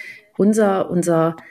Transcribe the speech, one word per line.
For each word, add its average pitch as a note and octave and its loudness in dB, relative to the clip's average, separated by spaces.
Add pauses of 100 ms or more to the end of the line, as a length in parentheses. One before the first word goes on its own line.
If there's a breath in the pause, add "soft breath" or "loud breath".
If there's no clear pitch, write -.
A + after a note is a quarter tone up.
(360 loud breath)
unser, G3+ 2
unser E3 0 (140 loud breath)